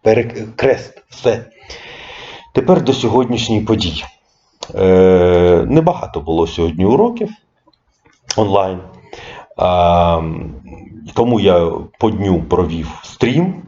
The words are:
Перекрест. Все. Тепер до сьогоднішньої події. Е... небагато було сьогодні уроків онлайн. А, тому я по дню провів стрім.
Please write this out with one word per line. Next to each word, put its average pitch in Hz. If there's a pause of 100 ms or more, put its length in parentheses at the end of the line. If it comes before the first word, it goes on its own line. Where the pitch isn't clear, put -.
Перекрест. 117
Все. - (1080)
Тепер 156
до 123
сьогоднішньої 117
події. 95 (720)
Е... 90
небагато 160
було 82
сьогодні 82
уроків 208 (1040)
онлайн. 98 (800)
А, 87 (920)
тому 120
я 87 (260)
по 110
дню 92
провів 82
стрім. 156